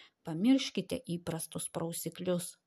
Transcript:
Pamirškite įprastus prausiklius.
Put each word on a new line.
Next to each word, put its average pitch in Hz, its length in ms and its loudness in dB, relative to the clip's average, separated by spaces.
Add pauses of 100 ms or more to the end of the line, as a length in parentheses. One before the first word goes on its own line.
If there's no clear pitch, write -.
(180)
Pamirškite 190 880 2
įprastus 170 640 -4
prausiklius. 175 840 -2 (120)